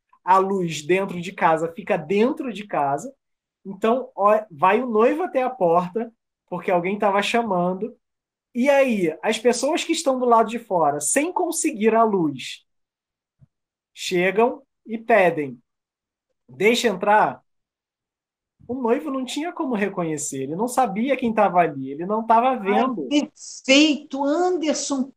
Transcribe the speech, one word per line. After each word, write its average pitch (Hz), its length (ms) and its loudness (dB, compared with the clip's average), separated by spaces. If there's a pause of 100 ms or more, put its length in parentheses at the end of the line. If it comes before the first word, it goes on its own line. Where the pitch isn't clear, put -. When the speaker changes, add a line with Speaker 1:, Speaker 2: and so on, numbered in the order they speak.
(240)
Speaker 1:
a 185 160 6
luz 180 460 -2
dentro 180 360 -2
de 175 120 -10
casa 165 400 0
fica 196 240 -4
dentro 220 560 -2
de 208 140 -12
casa, 156 460 -4 (520)
então, 226 500 -2
ó, 208 360 4
vai 185 300 2
o 254 60 -6
noivo 254 360 2
até 277 200 -2
a 247 60 -2
porta, 175 640 0 (380)
porque 180 220 -6
alguém 185 280 0
tava 202 220 0
chamando, 190 760 -2 (580)
e 247 160 0
aí, 240 540 2
as 220 160 0
pessoas 262 440 0
que 330 100 -2
estão 269 260 -2
do 247 60 -2
lado 226 240 4
de 233 100 -8
fora, 151 420 0
sem 311 320 -2
conseguir 233 640 -2
a 226 80 4
luz, 170 640 -2 (1300)
chegam 190 680 0 (240)
e 226 120 -8
pedem, 170 640 2 (880)
"Deixa 226 400 2
entrar." 190 540 2 (1300)
O 233 60 -8
noivo 269 380 -2
não 262 140 -6
tinha 302 280 -6
como 269 220 -4
reconhecer, 160 680 -4
ele 143 120 -6
não 214 120 -2
sabia 240 480 -2
quem 226 180 -2
tava 180 260 2
ali, 139 320 0
ele 156 140 -10
não 220 200 -4
tava 233 260 4
Speaker 2:
Ai, 240 80 -2
Speaker 1:
vendo. 208 480 0
Speaker 2:
perfeito, 277 1160 0
Anderson, 302 920 -2